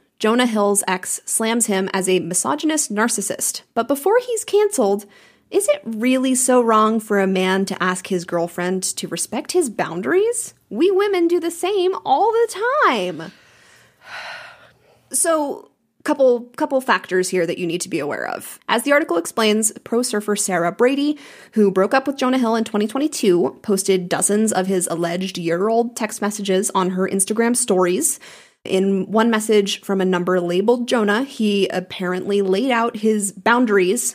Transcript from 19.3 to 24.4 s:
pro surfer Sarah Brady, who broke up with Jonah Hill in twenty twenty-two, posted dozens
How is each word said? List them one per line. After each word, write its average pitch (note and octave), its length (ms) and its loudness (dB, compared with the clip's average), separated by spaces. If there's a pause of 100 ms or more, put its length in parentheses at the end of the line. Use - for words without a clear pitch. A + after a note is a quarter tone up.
pro A#3 180 -2
surfer G#3 340 -2
Sarah F3 340 0
Brady, C#4 460 2 (360)
who G#3 180 6
broke F#3+ 240 2
up C4+ 120 2
with C#4 120 -4
Jonah B3+ 180 0
Hill A#3 200 2
in A3+ 80 0
twenty G#3+ 220 -2
twenty-two, A3 760 0
posted F#3+ 480 0
dozens G#3 420 2